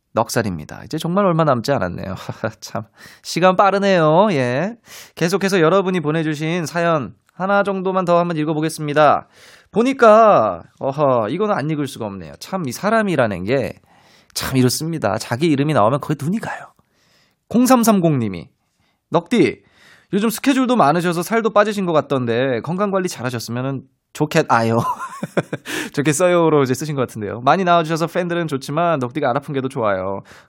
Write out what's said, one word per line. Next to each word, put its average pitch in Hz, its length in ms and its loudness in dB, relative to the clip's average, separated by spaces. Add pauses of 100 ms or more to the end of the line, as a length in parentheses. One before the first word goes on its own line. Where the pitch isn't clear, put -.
(140)
넉살입니다. 107 680 -4
이제 151 140 -8
정말 180 280 -2
얼마 165 160 2
남지 135 300 0
않았네요. 92 420 -4 (240)
<laughs> - 220 -8
참, - 220 -10 (420)
시간 185 320 2
빠르네요. 196 760 4
예, 139 420 -2 (420)
계속해서 185 440 0
여러분이 180 400 2
보내주신 156 680 -4
사연 165 480 -2 (180)
하나 202 320 0
정도만 190 400 -2
더 170 160 4
한번 175 160 -2
읽어보겠습니다. 151 920 2 (460)
보니까, 214 920 4 (160)
어허, 131 520 0
이거는 196 260 -2
안 139 140 -4
읽을 147 180 -4
수가 110 180 -10
없네요. 90 320 -12
참, 190 300 -8
이 117 40 -6
사람이라는 160 720 0
게 117 280 -2 (640)
참 - 220 -4
이렇습니다. 127 640 0
자기 131 300 -2
이름이 147 260 0
나오면 120 260 4
거의 156 180 -4
눈이 180 200 -4
가요. - 340 -12 (800)
공삼삼공 220 680 4
님이, 95 300 -4 (640)
"넉디, 165 500 0 (540)
요즘 208 160 0
스케줄도 254 440 0
많으셔서 165 480 2
살도 220 280 0
빠지신 208 340 2
것 175 80 -2
같던데 127 680 0
건강관리 185 460 -4
잘하셨으면은 123 760 -6 (320)
좋겠-, 151 340 0
아요." 117 300 2
<laughs> - 1120 -6
"좋겠어요"로 156 680 2
이제 127 100 0
쓰신 151 220 -4
것 135 80 -2
같은데요. 107 420 -8
"많이 165 200 2
나와주셔서 165 420 0
팬들은 170 400 -4
좋지만 147 540 -2
넉디가 131 280 -4
안 120 80 0
아픈 143 160 -6
게 135 80 -2
더 131 80 -6
좋아요. 98 520 -2 (280)